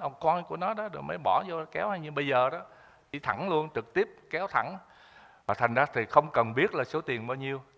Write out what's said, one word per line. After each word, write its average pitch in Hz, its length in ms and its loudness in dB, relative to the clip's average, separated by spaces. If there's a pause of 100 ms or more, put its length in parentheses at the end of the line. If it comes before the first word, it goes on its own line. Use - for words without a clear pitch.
đồng 143 200 -6
coin 170 240 2
của 160 120 -8
nó 185 180 -2
đó, 214 180 -6
rồi 143 100 -10
mới 151 160 -6
bỏ 156 280 4
vô 175 100 -6 (140)
kéo, 190 260 -2
như 156 140 -8
bây 143 160 -2
giờ 131 240 4
đó. 165 80 -6 (540)
Đi 190 60 -6
thẳng 131 300 -2
luôn, 156 260 0
trực - 200 -6
tiếp 202 140 2 (220)
kéo 175 160 -4
thẳng. 147 320 -2 (680)
Và 104 60 0
thành 120 200 2
ra 139 180 6
thì 117 120 0
không 151 260 6
cần 113 240 2
biết 151 200 2
là 139 100 0
số - 160 -4
tiền 117 260 -6
bao 127 80 -4
nhiêu, 135 280 -6 (160)